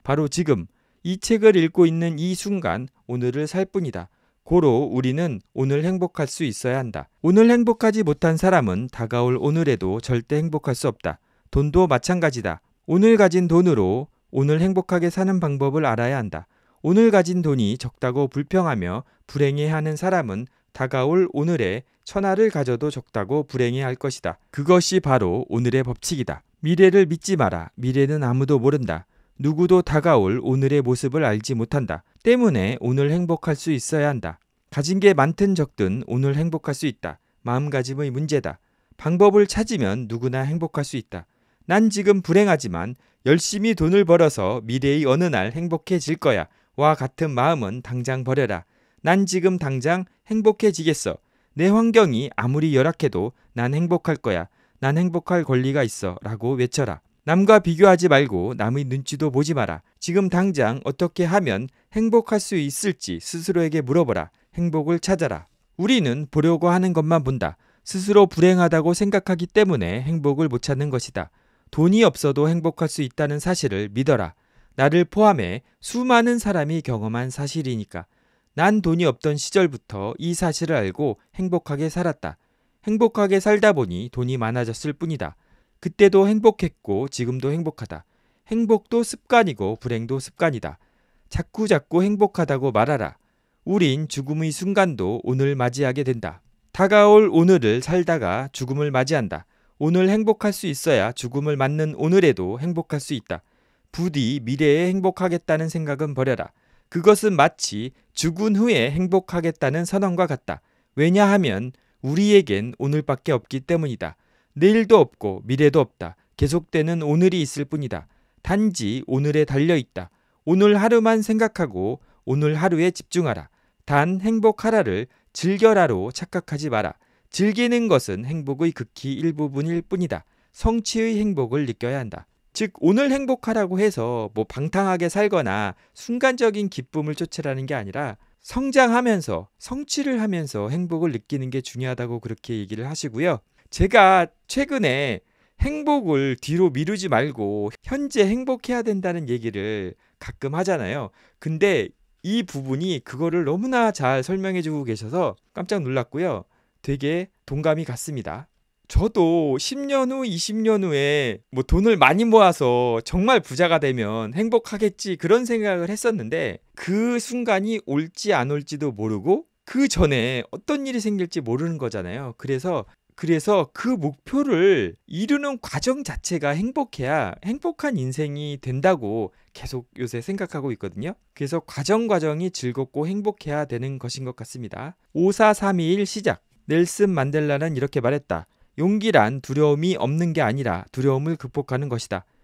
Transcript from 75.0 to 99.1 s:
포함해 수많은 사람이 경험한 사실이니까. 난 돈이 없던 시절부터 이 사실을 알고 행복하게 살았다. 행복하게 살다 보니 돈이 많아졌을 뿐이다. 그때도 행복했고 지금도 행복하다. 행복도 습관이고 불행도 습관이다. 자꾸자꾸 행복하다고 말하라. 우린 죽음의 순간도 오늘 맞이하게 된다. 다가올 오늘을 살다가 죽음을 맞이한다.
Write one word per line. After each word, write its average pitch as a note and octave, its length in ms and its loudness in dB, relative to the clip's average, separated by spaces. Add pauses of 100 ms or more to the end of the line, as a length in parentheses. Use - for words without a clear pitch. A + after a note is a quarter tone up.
포함해 C#3 560 2 (200)
수많은 A#3+ 580 2
사람이 E3 420 -2
경험한 A#2 480 -4
사실이니까. B2+ 800 -8 (480)
난 G3+ 260 2
돈이 E3+ 240 2
없던 D3 320 0
시절부터 B2 800 -2
이 E3+ 160 -4
사실을 D#3+ 420 -2
알고 G#2+ 440 -2 (160)
행복하게 D#3+ 540 -4
살았다. D#3+ 480 -6 (480)
행복하게 G#3 540 2
살다 G#3+ 340 4
보니 A2 380 -4
돈이 B2+ 260 -4
많아졌을 A#2 560 -4
뿐이다. C#3+ 420 -6 (440)
그때도 G3 480 6
행복했고 G3+ 800 0
지금도 B2+ 440 -4
행복하다. D#3 540 -8 (420)
행복도 A3+ 560 0
습관이고 B2 760 0
불행도 A#2+ 400 -6
습관이다. B2+ 580 -4 (520)
자꾸자꾸 F3+ 760 0
행복하다고 E3+ 680 0
말하라. A2 460 0 (460)
우린 D#3 440 0
죽음의 D3+ 440 -6
순간도 D3+ 720 -2
오늘 C#3 320 0
맞이하게 C3 480 -2
된다. A2+ 380 -6 (300)
다가올 G#3 600 8
오늘을 D#3+ 500 6
살다가 C3+ 720 -2
죽음을 C#3 400 -4
맞이한다. B2+ 540 -2 (320)